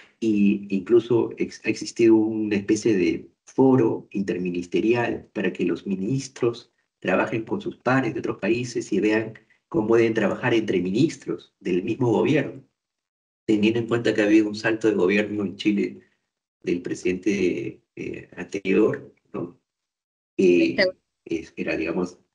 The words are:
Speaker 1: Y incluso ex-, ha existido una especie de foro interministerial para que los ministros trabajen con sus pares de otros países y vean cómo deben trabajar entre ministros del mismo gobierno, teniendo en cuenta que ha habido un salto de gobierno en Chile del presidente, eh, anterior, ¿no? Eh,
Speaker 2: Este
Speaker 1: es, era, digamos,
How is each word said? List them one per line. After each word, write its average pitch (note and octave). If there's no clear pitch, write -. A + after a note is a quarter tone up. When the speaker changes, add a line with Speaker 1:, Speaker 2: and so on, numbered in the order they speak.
Speaker 1:
Y G2+
incluso A2+
ex-, -
ha -
existido A2+
una G#2+
especie G#2+
de E2
foro B2+
interministerial G2
para F#2
que G2
los E2+
ministros A#2
trabajen A2
con G2+
sus -
pares B2
de A2+
otros -
países A#2+
y G2
vean A2
cómo A2
deben A#2
trabajar A2
entre G2
ministros F#2+
del F#2
mismo A#2+
gobierno, G2+
teniendo A2
en A#2
cuenta A#2
que A2
ha G#2
habido G#2+
un G#2
salto A2+
de G#2
gobierno G2+
en F#2
Chile -
del F2
presidente, F#2
eh, E2
anterior, G2
¿no? F2
Eh, F3
Speaker 2:
Este F#3
Speaker 1:
es, -
era, D#2+
digamos, E2+